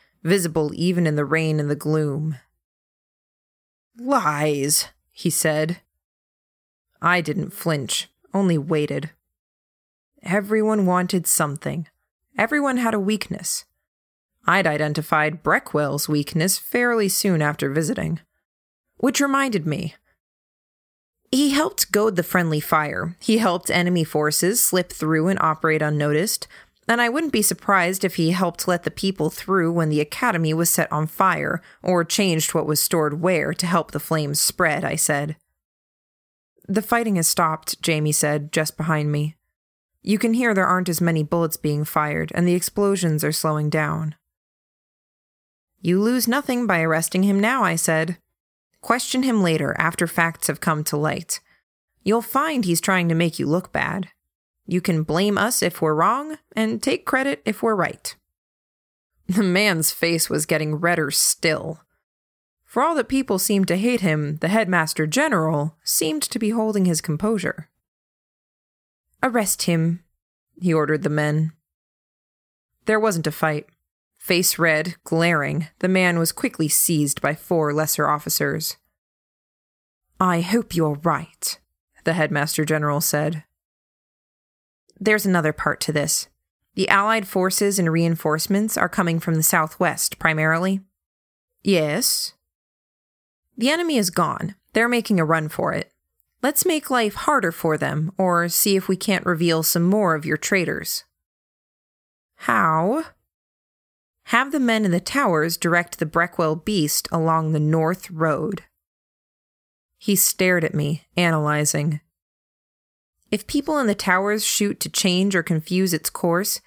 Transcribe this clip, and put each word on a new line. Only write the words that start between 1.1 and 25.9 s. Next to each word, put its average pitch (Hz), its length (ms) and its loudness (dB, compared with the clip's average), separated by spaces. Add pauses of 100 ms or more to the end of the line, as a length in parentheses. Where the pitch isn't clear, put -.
the 147 100 0
rain 156 340 0
and 147 100 -2
the 147 60 0
gloom. 151 640 -2 (1600)
"Lies," 151 920 0 (240)
he - 180 -4
said. 156 520 0 (1200)
I 175 200 2
didn't 156 300 -4
flinch, - 580 -4 (240)
only 185 240 2
waited. 147 540 -2 (1120)
Everyone 208 640 2
wanted 180 420 0
something. 147 600 -2 (500)
Everyone 269 400 0
had 233 160 0
a 208 60 0
weakness. - 680 -4 (800)
I'd 175 220 2
identified 151 760 0
Breckwell's 147 680 0
weakness 156 480 0
fairly 233 520 0
soon 180 320 0
after 147 280 -2
visiting. 156 520 -2 (760)
Which 262 220 0
reminded 269 480 0
me. - 280 -6 (1300)
"He 277 200 2
helped 302 420 -2
goad 208 240 2
the 170 80 0
friendly 165 380 0
fire. 151 580 -2
He 220 200 2
helped 180 300 0
enemy 175 360 2
forces 156 580 0
slip 180 300 0
through 156 340 0
and 190 140 0
operate 156 400 0
unnoticed, 151 680 -2 (400)